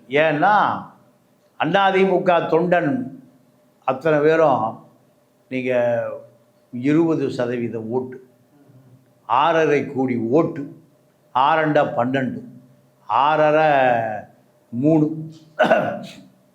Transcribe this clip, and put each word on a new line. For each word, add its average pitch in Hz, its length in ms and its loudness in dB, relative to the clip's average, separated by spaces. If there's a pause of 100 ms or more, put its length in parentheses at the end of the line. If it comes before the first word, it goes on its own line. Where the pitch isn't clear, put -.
ஏன்னா 151 760 2 (760)
அண்ணா 190 320 2
தி 190 160 4
மு 180 180 0
க 175 160 4
தொண்டன் 165 520 0 (920)
அத்தனை 147 360 0
பேரும் 143 680 2 (640)
நீங்க 127 220 -4 (1000)
இருபது 139 600 0
சதவீத 117 500 -6
ஓட்டு, 123 360 -6 (1080)
ஆறரை 147 680 0
கோடி 127 240 -2
ஓட்டு, 123 440 0 (720)
ஆறண்டா 151 480 2 (120)
பன்னெண்டு, 131 440 -2 (680)
ஆறரை 151 640 2 (1000)
மூணு, 151 600 0 (1300)